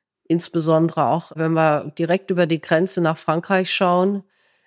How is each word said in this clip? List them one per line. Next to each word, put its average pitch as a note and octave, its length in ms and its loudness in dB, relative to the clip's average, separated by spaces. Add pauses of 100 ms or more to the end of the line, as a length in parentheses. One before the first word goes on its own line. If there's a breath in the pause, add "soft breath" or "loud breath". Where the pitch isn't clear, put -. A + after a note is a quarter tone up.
(320)
insbesondere D#3+ 720 0
auch, D3+ 280 -2
wenn D#3+ 180 -2
wir D#3 460 0
direkt E3+ 320 -2
über F3 160 2
die D#3 140 -2
Grenze F3 400 0
nach E3 180 0
Frankreich F3+ 540 -2
schauen, F#3+ 520 0 (420)